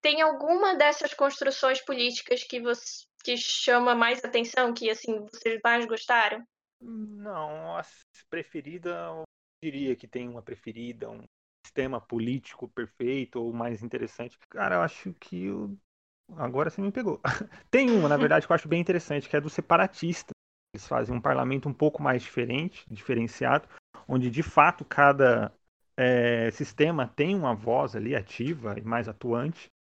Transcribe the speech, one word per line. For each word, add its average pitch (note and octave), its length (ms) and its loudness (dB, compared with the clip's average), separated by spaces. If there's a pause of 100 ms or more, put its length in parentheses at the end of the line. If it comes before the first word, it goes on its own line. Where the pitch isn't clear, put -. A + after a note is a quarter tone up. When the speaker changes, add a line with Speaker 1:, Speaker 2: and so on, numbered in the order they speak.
Speaker 1:
Tem D4+ 220 2
alguma D#4+ 540 2
dessas D4 360 4
construções C4+ 720 0
políticas B3 600 -2
que B3 180 -8
você, A#3+ 420 -6 (200)
que B3 120 -2
chama B3 600 2
mais A#3 280 2
atenção, A#3+ 480 0
que, A3+ 160 -4
assim, G#3+ 440 -4
vocês A3+ 300 -4
mais A#3 240 2
gostaram? A3+ 560 0 (380)
Speaker 2:
Não, G3+ 960 -10
a F3 40 -6
s-, - 240 -16 (260)
preferida, E3 600 -8
eu E3+ 340 -10 (380)
diria C#3 340 -4
que - 100 -20
tem B2 220 -10
uma A#2+ 120 -14
preferida, A#2 720 -14
um A2+ 120 -18 (440)
sistema C3 340 -4
político A#2+ 680 -6
perfeito B2 760 -4
ou A#2 100 -4
mais A#2 300 -6
interessante. A#2+ 560 -8 (100)
Cara, G3 280 -4
eu F3 60 2
acho E3+ 320 -6
que F#3 360 -10
o, G3+ 260 -8 (600)
agora C#3+ 340 -2
você - 100 -10
me G3 120 -4
pegou. G#3+ 320 -4
<laughs> - 460 -6
Tem B3+ 200 4
uma, F#3 180 6
na D3 80 6
Speaker 1:
<laughs> D3 160 4
Speaker 2:
verdade, D#3 140 4
que - 60 2
eu - 20 6
acho D#3 140 0
bem E3+ 120 2
interessante, E3 480 -2
que - 80 -2
é D3 40 4
do D3+ 100 -6
separatista. F3+ 800 0 (440)
Eles G#2 120 -14
fazem B2 280 -2
um A#2+ 60 -2
parlamento C3 480 0
um C3+ 60 -4
pouco D3+ 280 2
mais C3 200 2
diferente, B2+ 680 -4
diferenciado, A#2+ 800 0 (380)
onde, B2+ 240 0
de C3 120 -2
fato, D#3 420 4
cada, C3+ 680 6 (440)
é, A#2+ 560 2
sistema D3 560 0
tem E3+ 260 0
uma D3 200 0
voz A#2 420 -2
ali A2+ 180 -2
ativa A#2 640 -6
e A2 40 -12
mais A2+ 260 -2
atuante. A#2+ 580 -4 (140)